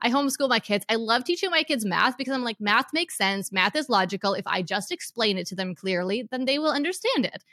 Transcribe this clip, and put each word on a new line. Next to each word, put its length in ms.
I 100
homeschool 380
my 120
kids. 280
I 60
love 300
teaching 260
my 140
kids 200
math 320
because 160
I'm 120
like, 160
"Math 320
makes 240
sense. 340
Math 240
is 140
logical. 460
If 120
I 160
just 300
explain 440
it 120
to 80
them 180
clearly, 560
then 140
they 140
will 120
understand 560
it." 260